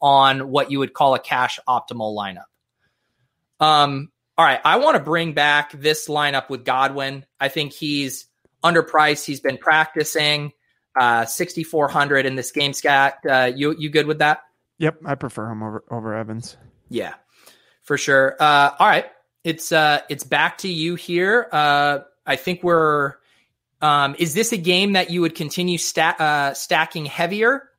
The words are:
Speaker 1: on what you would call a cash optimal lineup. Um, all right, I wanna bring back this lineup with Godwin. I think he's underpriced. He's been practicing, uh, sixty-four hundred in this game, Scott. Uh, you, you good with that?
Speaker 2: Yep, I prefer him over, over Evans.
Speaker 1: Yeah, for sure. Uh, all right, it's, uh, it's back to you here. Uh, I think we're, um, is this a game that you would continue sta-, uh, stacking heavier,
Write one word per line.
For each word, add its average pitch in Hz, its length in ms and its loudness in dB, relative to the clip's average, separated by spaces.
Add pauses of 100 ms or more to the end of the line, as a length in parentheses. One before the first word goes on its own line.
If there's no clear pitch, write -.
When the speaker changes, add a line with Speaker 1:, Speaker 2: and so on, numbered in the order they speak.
Speaker 1:
on 135 500 4
what 139 200 0
you 139 80 -2
would 135 160 -4
call 135 220 4
a - 20 2
cash 127 480 -2
optimal 117 500 -2
lineup. 95 280 -10 (1120)
Um, 147 540 0 (260)
all 165 60 6
right, 135 180 2
I 160 140 4
wanna 277 240 2
bring 165 320 -2
back 147 400 0
this 151 360 -2
lineup 147 420 -2
with 120 160 -10
Godwin. 135 580 -2 (160)
I 139 80 0
think 143 240 -6
he's 143 540 -6 (360)
underpriced. 160 600 2
He's 139 160 -8
been 131 160 -2
practicing, 151 960 0 (480)
uh, 120 240 2
sixty-four 160 640 -2
hundred 139 380 0
in 131 100 -4
this 123 140 -8
game, 143 240 -2
Scott. 139 400 2 (140)
Uh, 127 240 2
you, 143 240 -2
you 151 120 -6
good 147 180 2
with 151 120 -2
that? 151 240 2 (360)
Speaker 2:
Yep, 156 280 -2
I 143 80 -4
prefer 117 360 -8
him 107 120 -10
over, 107 280 -10
over 110 240 -8
Evans. 110 440 -10 (320)
Speaker 1:
Yeah, 107 240 -6 (680)
for 143 140 -4
sure. 135 420 2
Uh, 143 400 4
all 190 80 6
right, 160 200 4 (360)
it's, 165 300 -6
uh, 151 380 2
it's 147 140 -8
back 156 340 0
to 196 100 -6
you 170 280 -4
here. 190 540 0
Uh, 143 500 2 (260)
I 139 100 0
think 175 260 -6
we're, 151 520 2 (640)
um, 143 380 2
is 165 160 -2
this 220 180 0
a 226 60 -2
game 180 340 2
that 185 160 0
you 175 140 -2
would 165 120 0
continue 175 440 -4
sta-, 165 400 0
uh, 147 340 0
stacking 160 540 -4
heavier, 214 720 -2